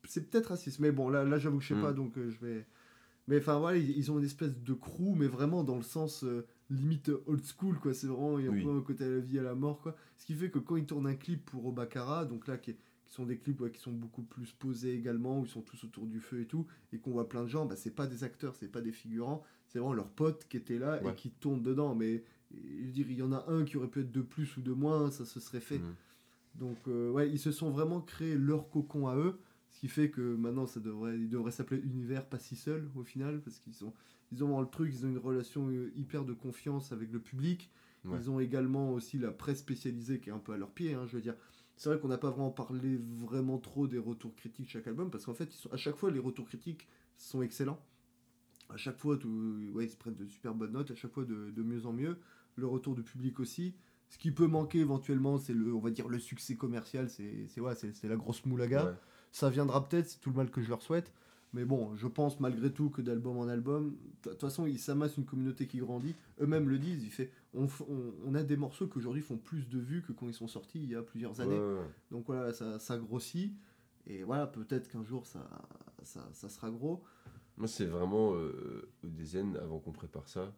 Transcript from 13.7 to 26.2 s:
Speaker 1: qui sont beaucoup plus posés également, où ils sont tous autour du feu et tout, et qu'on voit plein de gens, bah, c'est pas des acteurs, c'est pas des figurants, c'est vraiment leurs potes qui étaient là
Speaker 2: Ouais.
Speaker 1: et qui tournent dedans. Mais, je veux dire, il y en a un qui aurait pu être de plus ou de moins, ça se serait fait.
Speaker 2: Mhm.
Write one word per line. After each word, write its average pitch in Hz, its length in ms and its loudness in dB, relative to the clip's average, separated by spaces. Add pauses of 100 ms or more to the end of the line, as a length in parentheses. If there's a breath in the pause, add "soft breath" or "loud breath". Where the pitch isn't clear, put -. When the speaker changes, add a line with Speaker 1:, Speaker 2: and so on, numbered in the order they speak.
Speaker 1:
qui - 100 -16
sont 123 100 -8
beaucoup 117 320 -6
plus 117 300 -10
posés 127 420 -2
également, 120 440 0
où 127 60 0
ils 113 40 -8
sont 113 120 -8
tous - 220 -16
autour 110 240 -10
du 110 120 -4
feu 123 220 -6
et 113 40 -2
tout, 156 200 -2 (280 loud breath)
et 113 60 -6
qu'on 131 120 -4
voit 120 160 0
plein 120 160 -4
de 117 60 -2
gens, 156 160 0
bah, - 100 -4
c'est - 180 -6
pas 143 140 0
des 127 160 -6
acteurs, 123 320 -6
c'est 101 120 -10
pas 117 140 -4
des 113 100 -2
figurants, 117 520 -4 (240 loud breath)
c'est - 120 -4
vraiment 131 140 2
leurs 104 160 0
potes 156 380 2
qui 131 100 -4
étaient 117 220 -2
là 147 240 2
Speaker 2:
Ouais. 117 80 2
Speaker 1:
et - 40 -2
qui - 160 -8
tournent 135 320 0
dedans. 131 320 4
Mais, 113 280 2 (280 loud breath)
je 80 340 -8
veux 127 60 -6
dire, 131 180 0
il 123 80 -2
y 131 60 0
en 131 80 2
a 135 160 0
un 160 160 4
qui 147 140 0
aurait 127 120 0
pu 139 120 0
être 127 100 -2
de 131 100 2
plus 139 360 -4
ou 131 40 -4
de 123 120 0
moins, 147 380 4
ça 127 140 -6
se 113 140 -10
serait 123 200 -6
fait. 139 200 -2
Speaker 2:
Mhm. 87 160 -4 (600 soft breath)